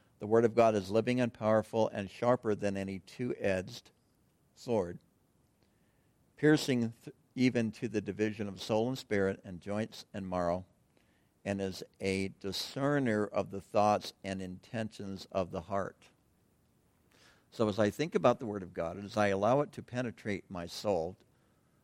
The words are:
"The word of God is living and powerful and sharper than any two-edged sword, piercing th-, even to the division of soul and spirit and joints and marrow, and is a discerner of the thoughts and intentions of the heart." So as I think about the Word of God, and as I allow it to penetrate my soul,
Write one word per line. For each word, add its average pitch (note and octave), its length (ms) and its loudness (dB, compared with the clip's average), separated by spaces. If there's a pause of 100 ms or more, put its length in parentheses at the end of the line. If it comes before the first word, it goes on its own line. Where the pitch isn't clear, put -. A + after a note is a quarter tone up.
(200)
"The G#2 60 -6
word A2+ 180 6
of A2+ 100 4
God A2+ 220 8
is F#2+ 140 0
living A2+ 300 2
and A#2+ 120 2
powerful A2 560 2
and G#2 200 -6
sharper A#2+ 460 2
than G2+ 220 0
any F#2+ 240 -4
two-edged G#2+ 920 -4 (640)
sword, G2 420 -2 (1400)
piercing C3+ 560 2 (120)
th-, - 100 -16 (220)
even B2 360 2
to - 140 -8
the G#2+ 140 -2
division G#2 480 -4
of F#2 120 -12
soul A2+ 280 0
and C3 100 -6
spirit G2 460 0
and F#2 160 -12
joints G#2 520 -6
and G2 160 -8
marrow, F2+ 360 -2 (800)
and G2+ 160 -2
is F#2+ 240 -6 (160)
a F#2+ 400 -2
discerner B2 840 -2
of - 280 -2
the G2 80 -8
thoughts G#2 520 2 (120)
and F#2+ 180 -6
intentions F#2+ 880 -8
of F#2 220 -2
the F#2+ 80 -4
heart." G2 360 -4 (1500)
So A2+ 160 0
as G2+ 120 0
I G#2 100 4
think D3+ 260 -4
about C#3 240 4
the C3 80 -8
Word G#2 160 -6
of E2+ 120 -14
God, E2 220 -4
and G2+ 100 -10
as F#2+ 100 -6
I G#2 120 4
allow G#2 340 2
it - 100 -6
to - 100 -14
penetrate A2+ 680 -6
my F2 160 -8
soul, F#2 500 -2 (680)